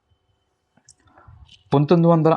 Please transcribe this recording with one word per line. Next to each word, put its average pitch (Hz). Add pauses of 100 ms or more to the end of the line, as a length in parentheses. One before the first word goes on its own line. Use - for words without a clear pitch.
(1700)
పంతొమ్మిది 165
వందల 160